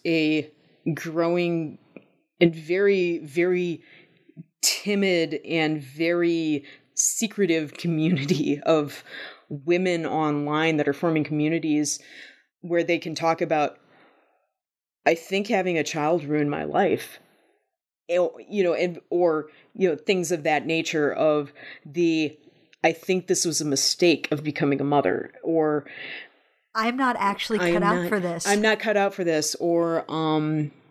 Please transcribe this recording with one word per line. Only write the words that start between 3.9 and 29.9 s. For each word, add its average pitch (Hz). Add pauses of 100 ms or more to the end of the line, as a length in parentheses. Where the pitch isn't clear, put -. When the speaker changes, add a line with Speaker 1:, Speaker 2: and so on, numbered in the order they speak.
Speaker 1:
timid 180
and 156
very 165 (300)
secretive 170
community 147
of 151 (460)
women 170
online 151
that 151
are 139
forming 160
communities 151 (640)
where 170
they 165
can 156
talk 165
about, 151 (1300)
"I 160
think 196
having 185
a 151
child 156
ruined 147
my 151
life." 156 (920)
You 175
know, 175
and, 165 (100)
or, 165 (260)
you 190
know, 151
things 180
of 156
that 151
nature 156
of 151 (320)
the, 160 (460)
"I 165
think 180
this 180
was 160
a 151
mistake 151
of 147
becoming 143
a -
mother," 143 (120)
or 151 (880)
Speaker 2:
"I'm 233
not 254
actually 202
Speaker 1:
"I'm 175
Speaker 2:
cut 175
out 202
Speaker 1:
not, 175
Speaker 2:
for 208
this." 170
Speaker 1:
I'm 208
not 214
cut 214
out 196
for 190
this," 156
or, 170